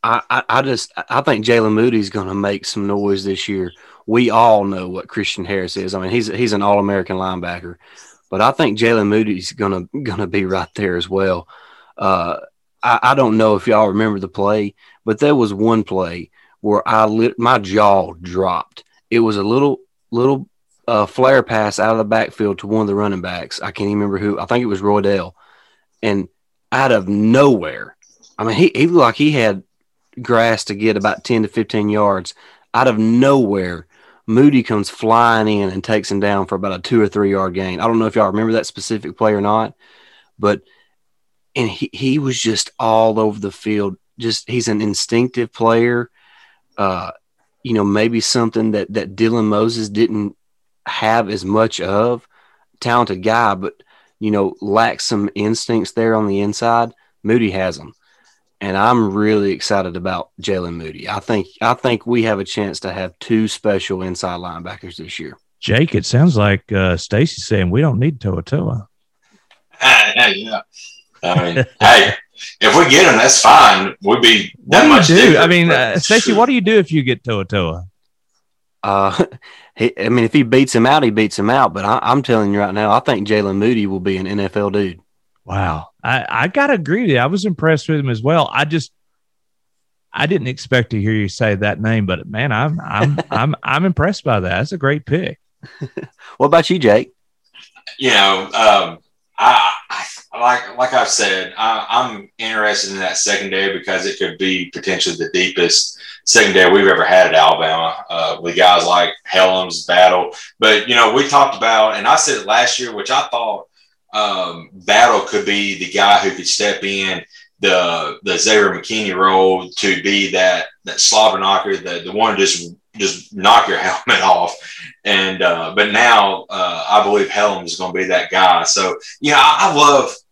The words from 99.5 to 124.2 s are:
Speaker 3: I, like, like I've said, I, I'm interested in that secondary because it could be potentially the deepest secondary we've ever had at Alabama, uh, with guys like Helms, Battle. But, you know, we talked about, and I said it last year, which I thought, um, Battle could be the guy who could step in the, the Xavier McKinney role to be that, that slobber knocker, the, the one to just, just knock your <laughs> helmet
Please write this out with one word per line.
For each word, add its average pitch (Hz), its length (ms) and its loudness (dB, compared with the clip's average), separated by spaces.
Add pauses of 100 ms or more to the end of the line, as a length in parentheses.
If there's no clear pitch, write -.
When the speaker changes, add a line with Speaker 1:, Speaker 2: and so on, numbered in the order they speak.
Speaker 3:
I, - 160 -10 (320)
like, 123 400 0
like 127 160 -2
I've 120 140 0
said, 95 500 -2
I, 110 320 -2
I'm 110 480 -4
interested 107 540 -4
in 98 80 -10
that 90 180 -4
secondary 98 640 -4
because 95 260 -6
it 98 140 -6
could 87 180 -6
be 92 340 -4
potentially 90 440 -4
the 82 160 -8
deepest 90 640 0 (280)
secondary - 480 4
we've 98 180 6
ever - 140 0
had - 220 6
at - 80 0
Alabama, - 760 2
uh, - 320 -4
with 85 160 -6
guys 92 280 4
like 87 280 0 (100)
Helms, 92 600 0
Battle. 98 460 4 (280)
But, 110 300 2
you 123 60 0
know, 117 180 4
we 139 160 2
talked 139 260 4
about, 110 400 2
and 101 100 -6
I 139 120 4
said - 240 -2
it 95 60 -14
last - 320 0
year, 117 140 -8
which 98 180 -8
I - 180 -2
thought, 117 380 -6 (460)
um, 87 600 -6
Battle 101 480 4
could 101 240 -4
be 101 340 -2
the 90 120 -8
guy 98 280 4
who 95 160 -2
could 90 120 -10
step 104 360 -2
in 98 400 -6 (380)
the, 92 640 -2
the 98 140 -4
Xavier 104 340 2
McKinney 101 440 -6
role 92 540 2
to 95 340 -4
be 98 280 0
that, 92 340 0 (180)
that - 160 -10
slobber 107 400 4
knocker, 98 380 0
the, 87 260 -8
the 92 80 -12
one 110 240 0
to 95 60 0
just, 87 320 -2 (240)
just - 380 -6
knock 185 340 4
your - 80 -2
<laughs> - 20 -4
helmet - 440 -2